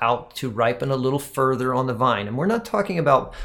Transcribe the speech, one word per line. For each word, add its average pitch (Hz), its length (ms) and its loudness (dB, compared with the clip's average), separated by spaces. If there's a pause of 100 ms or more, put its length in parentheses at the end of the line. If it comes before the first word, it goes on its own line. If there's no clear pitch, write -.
out 117 360 0
to 135 120 -6
ripen 120 440 0
a 135 40 0
little 131 220 0
further 131 560 0
on 131 140 0
the 123 60 -2
vine. 110 340 0
And 117 100 -4
we're 165 80 -2
not 226 180 0
talking 202 320 -2
about 143 380 2 (100)